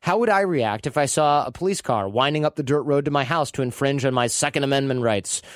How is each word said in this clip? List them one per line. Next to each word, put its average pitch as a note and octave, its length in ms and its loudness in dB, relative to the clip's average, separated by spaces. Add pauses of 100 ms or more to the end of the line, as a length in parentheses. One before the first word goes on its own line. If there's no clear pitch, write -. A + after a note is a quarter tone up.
How F3 180 0
would A#3 120 2
I G3 100 4
react A#2+ 460 0
if C#3 100 -6
I D3 80 4
saw D3 400 2
a B2+ 80 -8
police F#3+ 300 -4
car G#2+ 260 0
winding C#3+ 380 0
up - 100 -4
the D3+ 60 -4
dirt C#3 200 0
road C#3+ 220 0
to D3 60 -2
my C#3+ 140 0
house D3+ 280 0
to C#3 100 -4
infringe C3+ 440 0
on B2+ 80 2
my B2 140 2
Second C#3+ 360 0
Amendment C3+ 380 0
rights G#2+ 400 -2 (140)